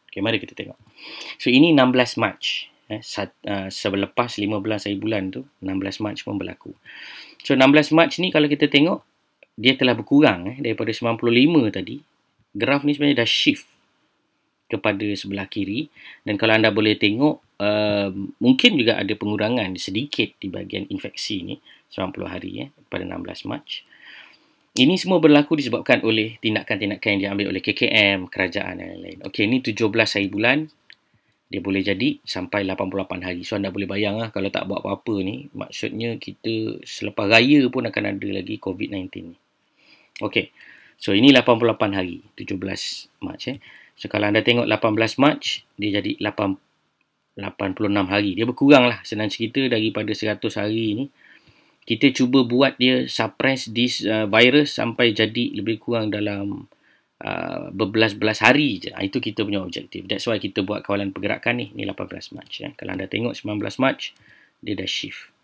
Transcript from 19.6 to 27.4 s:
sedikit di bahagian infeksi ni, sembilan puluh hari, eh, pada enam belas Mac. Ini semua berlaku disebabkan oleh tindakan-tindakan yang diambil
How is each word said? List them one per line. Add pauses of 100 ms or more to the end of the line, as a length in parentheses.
sedikit
di
bahagian
infeksi
ni, (340)
sembilan
puluh
hari, (100)
eh, (200)
pada
enam
belas
Mac. (1080)
Ini
semua
berlaku
disebabkan
oleh
tindakan-tindakan
yang
diambil